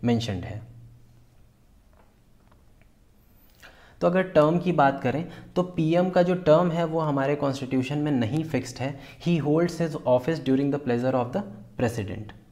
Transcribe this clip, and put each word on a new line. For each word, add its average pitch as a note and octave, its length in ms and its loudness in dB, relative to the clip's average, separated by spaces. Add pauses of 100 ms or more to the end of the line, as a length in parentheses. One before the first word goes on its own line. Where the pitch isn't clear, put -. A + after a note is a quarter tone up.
मेंशन्ड A2+ 400 -2
है। F#2 180 -10 (3500)
तो F3 60 2
अगर F3+ 160 2
टर्म E3 360 4
की F3 120 -2
बात C#3 320 2
करें C3 260 -2 (260)
तो F3+ 80 2
पीएम F3 460 0
का F3+ 140 4
जो F3+ 120 2
टर्म F3 360 4
है E3 140 0
वो D#3+ 140 -2
हमारे C#3+ 360 0
कॉन्स्टिट्यूशन C3+ 640 -2
में D3 140 -2
नहीं C3+ 320 0
फिक्स्ड C3+ 340 -6
है। C#3 220 -6 (280)
He E3 140 2
holds E3 360 2
his E3 140 -2
office B2+ 480 0
during C3+ 320 2
the D3 80 -2
pleasure B2 360 0
of B2 120 0
the E3+ 140 -4 (380)
president। G#2+ 540 -4 (180)